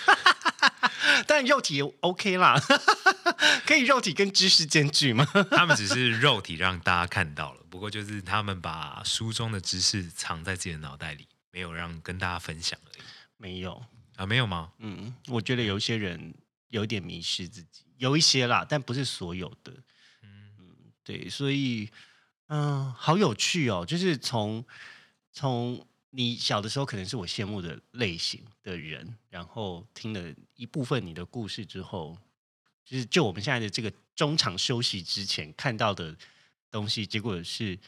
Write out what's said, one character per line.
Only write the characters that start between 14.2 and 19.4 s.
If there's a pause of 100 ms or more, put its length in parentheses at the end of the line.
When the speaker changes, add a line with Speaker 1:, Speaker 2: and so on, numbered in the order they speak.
Speaker 2:
没
有
吗？
Speaker 1:
嗯， (140)
我
觉
得
有
一
些
人 (360)
有
点
迷
失
自
己， (140)
有
一
些
啦，
但
不
是
所
有 (140)